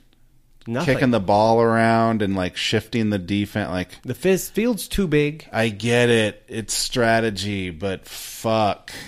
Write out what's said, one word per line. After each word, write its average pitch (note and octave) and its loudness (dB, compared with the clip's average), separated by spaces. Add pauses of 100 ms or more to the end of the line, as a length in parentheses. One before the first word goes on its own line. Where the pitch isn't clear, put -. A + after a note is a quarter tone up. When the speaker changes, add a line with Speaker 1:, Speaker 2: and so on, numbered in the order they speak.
(640)
Speaker 1:
Nothing. B2+ -2
Speaker 2:
kicking B2 2
the A2+ 2
ball G#2+ 4
around A2+ 4
and, G2 0
like, F2+ -2
shifting A2 -2
the G2+ -2
defense, G2+ -4
like F2+ -8
Speaker 1:
The B2 -8
fis-, F#3 0
field's A3 -2
too G3 -2
big. D3 0
Speaker 2:
I A2+ 0
get A#2+ 2
it. A2 2
It's G#2+ -8
strategy, G#2 0
but F2+ -8
fuck. - -2 (160)